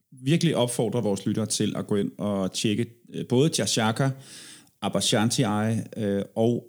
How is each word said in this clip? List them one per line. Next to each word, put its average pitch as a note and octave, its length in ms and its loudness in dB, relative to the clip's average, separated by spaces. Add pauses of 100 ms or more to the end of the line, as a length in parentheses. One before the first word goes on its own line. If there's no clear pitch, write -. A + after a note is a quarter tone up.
(240)
virkelig D#3+ 320 4
opfordre A#2+ 480 0
vores G2+ 220 0
lyttere G#2+ 200 -2
til G#2+ 320 0
at G2 100 -4
gå G#2 80 0
ind G2+ 220 0
og G2 360 -2
tjekke, A2+ 320 -2 (280)
øh, D2+ 160 -6
både C#3 300 4
Jazz G#2+ 120 0
Shaka, A#2 380 2 (720)
Abbas G2 220 -2
Shanti A2+ 380 2
Eye, A2 420 0 (140)
øh, G2+ 240 0 (140)
og A2+ 340 2